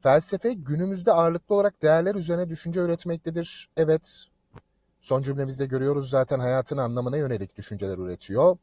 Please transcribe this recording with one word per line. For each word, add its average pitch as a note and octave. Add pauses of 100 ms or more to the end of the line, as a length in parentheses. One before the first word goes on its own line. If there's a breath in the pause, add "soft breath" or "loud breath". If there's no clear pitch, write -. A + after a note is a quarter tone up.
Felsefe E3
günümüzde F3+
ağırlıklı E3+
olarak G3+
değerler E3
üzerine F3
düşünce E3+
üretmektedir. E3+
Evet, D#3+ (760)
son C3+
cümlemizde C3+
görüyoruz C3+
zaten, C3+
hayatın B2+
anlamına B2
yönelik B2
düşünceler G2
üretiyor. G2